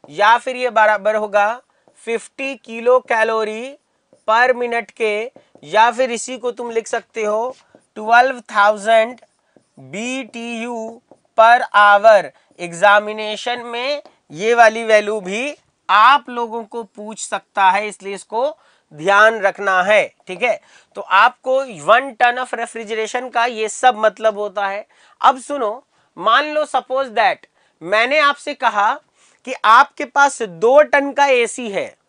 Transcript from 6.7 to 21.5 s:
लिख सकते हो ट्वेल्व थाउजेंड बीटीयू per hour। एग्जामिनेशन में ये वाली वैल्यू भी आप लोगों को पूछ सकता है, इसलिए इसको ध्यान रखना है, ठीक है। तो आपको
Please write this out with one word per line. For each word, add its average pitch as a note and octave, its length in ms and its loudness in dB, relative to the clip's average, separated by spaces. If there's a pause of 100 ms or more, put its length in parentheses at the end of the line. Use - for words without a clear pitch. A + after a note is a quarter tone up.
लिख A3+ 160 -6
सकते A3+ 380 -8
हो A3 300 -4 (420)
ट्वेल्व A#3+ 440 2 (100)
थाउजेंड A3 680 0 (600)
बीटीयू A#3 1200 -12 (380)
per A#3 220 6 (160)
hour। G#3 460 6 (360)
एग्जामिनेशन G#3 1080 -2
में A#3+ 380 -8 (300)
ये G#3 220 -2
वाली A#3 300 4
वैल्यू G#3+ 360 0
भी A3 360 -8 (320)
आप B3 420 4
लोगों A#3 340 -8
को A#3 180 -12
पूछ G#3 380 -16
सकता G3 500 0
है, G#3 180 -2
इसलिए G3 260 -12
इसको A#3 420 -6 (360)
ध्यान G3+ 480 2
रखना F#3+ 420 0
है, G3 240 2 (200)
ठीक F#3 160 -10
है। A#3 180 -2 (360)
तो G3+ 40 -12
आपको A3 580 0 (260)